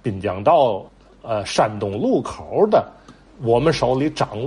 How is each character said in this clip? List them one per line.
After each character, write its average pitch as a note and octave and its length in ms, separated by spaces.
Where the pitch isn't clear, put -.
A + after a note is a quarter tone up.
滨 G2 180
江 F#2 220
道， B2 420
呃， G#2+ 240
山 B2 320
东 G2+ 180
路 G#3 240
口 A#2 480
的 F#3+ 160
我 A#2+ 200
们 D#3 120
手 B2+ 220
里 C#3+ 160
掌 D3 180